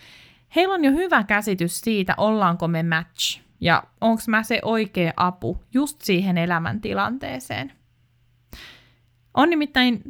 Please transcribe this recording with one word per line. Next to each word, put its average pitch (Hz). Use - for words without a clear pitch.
Heillä 381
on 330
jo 269
hyvä 320
käsitys 202
siitä, 202
ollaanko 185
me 165
match -
ja 165
onks 226
mä 220
se 220
oikea 214
apu 180
just 285
siihen 180
elämäntilanteeseen. 208
On 311
nimittäin 254